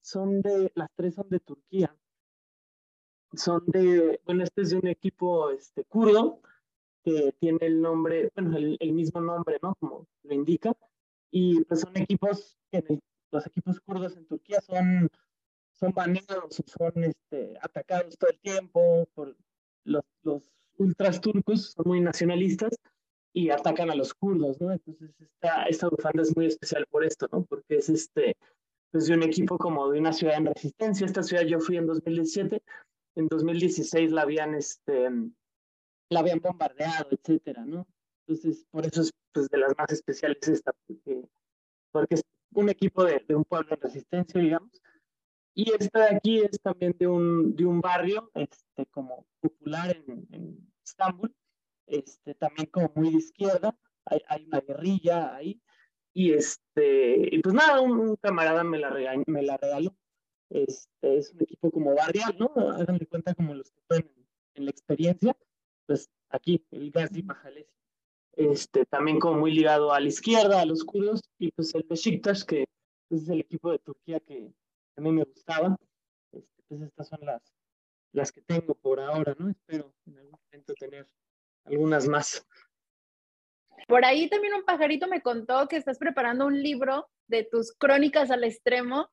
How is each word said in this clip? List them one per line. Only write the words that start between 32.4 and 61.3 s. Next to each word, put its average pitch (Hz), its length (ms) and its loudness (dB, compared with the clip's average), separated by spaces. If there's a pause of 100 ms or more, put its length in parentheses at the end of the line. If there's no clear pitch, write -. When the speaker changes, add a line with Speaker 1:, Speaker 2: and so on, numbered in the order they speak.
Speaker 1:
en 160 120 0
dos 160 160 0
mil 170 160 0
dieciséis 165 520 0
la 156 120 2
habían, 151 320 -2
este, 135 540 -2 (1000)
la 170 120 0
habían 170 180 0
bombardeado, 160 720 -4
etcétera, 135 540 -2
¿no? 165 200 -10 (400)
Entonces, 160 460 -4
por 160 140 -6
eso 165 160 -2
es, 160 100 0 (200)
pues, 139 180 -2
de 143 80 -2
las 135 200 2
más 151 140 -4
especiales 147 560 -4
esta, 160 260 0 (120)
porque, - 440 -10 (640)
porque 156 240 0
es 160 80 0 (300)
un 208 160 2
equipo 190 340 0
de, 160 240 2
de 151 80 0
un 151 80 2
pueblo 160 300 -4
en - 80 -6
resistencia, 175 600 -4
digamos. 165 400 0 (720)
Y 220 180 0
esta 214 360 4
de 202 80 4
aquí 220 260 2
es 202 200 0
también 180 360 -2
de 180 100 2
un, 170 480 2
de 160 100 2
un 175 160 2
barrio, 180 540 -2
este, - 520 -8
como 131 400 -14 (120)
popular 160 560 -4
en, 135 360 -16
en - 420 -16 (100)
Estambul, 185 500 -4 (540)
este, - 480 -8
también 156 320 -6
como 165 280 0
muy 160 160 2
de 320 60 4
izquierda, 233 600 -2 (280)
hay, 151 220 -2
hay 156 180 -6
una 156 140 -4
guerrilla 160 760 -2
ahí, 170 260 -10 (520)
y, 180 200 4
este, 139 1000 2
y, - 60 2
pues, 190 140 2
nada, 285 260 6
un, 247 180 4
un 220 180 0
camarada 170 460 2
me 165 140 -2
la 147 120 -4
rega-, 131 360 -4
me 151 160 -2
la 139 160 -2
regaló. 143 380 -4 (540)
Este, 139 680 0
es 147 160 -4